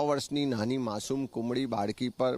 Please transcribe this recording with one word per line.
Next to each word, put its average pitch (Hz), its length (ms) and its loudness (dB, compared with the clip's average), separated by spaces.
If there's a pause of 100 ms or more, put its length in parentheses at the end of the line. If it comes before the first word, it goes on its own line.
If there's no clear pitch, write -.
વર્ષની 143 440 2
નાની 123 320 2
માસૂમ 123 480 -2
કુમળી 123 400 -2
બાળકી 107 440 -2
પર 127 280 0